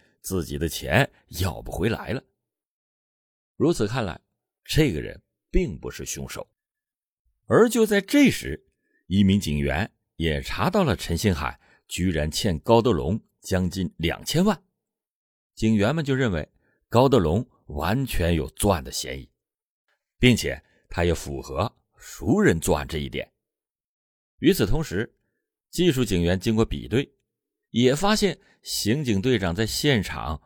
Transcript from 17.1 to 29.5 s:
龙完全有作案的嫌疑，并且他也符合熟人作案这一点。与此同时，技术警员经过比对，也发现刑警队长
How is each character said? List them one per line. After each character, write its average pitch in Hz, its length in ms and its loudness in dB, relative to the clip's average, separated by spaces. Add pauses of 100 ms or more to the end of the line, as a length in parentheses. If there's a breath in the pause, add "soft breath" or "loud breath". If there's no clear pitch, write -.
龙 85 260 2 (200)
完 90 400 -4
全 85 280 0
有 73 180 -2
作 101 200 0
案 80 120 0
的 62 80 -14
嫌 64 280 -8
疑， 64 100 -18 (880)
并 123 180 6
且 - 280 -6 (260)
他 87 140 -2
也 87 100 2
符 69 280 -8
合 73 300 -4 (260)
熟 - 420 -2
人 123 200 4
作 82 160 0
案 73 120 -6
这 82 100 -8
一 71 120 -6
点。 64 200 -10 (1080)
与 175 140 4
此 151 120 2
同 147 180 2
时， - 320 -6 (540)
技 175 220 2
术 127 120 0
警 92 180 0
员 90 180 2
经 113 160 0
过 110 100 2
比 62 220 -10
对， 127 280 -4 (540)
也 127 260 4
发 202 200 2
现 202 220 0 (240 soft breath)
刑 135 420 -2
警 104 180 0
队 123 180 2
长 87 160 -2